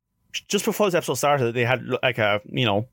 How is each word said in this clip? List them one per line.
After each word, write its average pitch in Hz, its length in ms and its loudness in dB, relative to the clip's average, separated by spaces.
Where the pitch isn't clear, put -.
just 202 160 -2
before 214 200 0
this 185 80 0
episode 151 220 0
started, 131 400 2
they 120 100 2
had, 123 180 0
like, 123 160 0
a, 104 260 2
you 131 200 -2
know, 107 280 0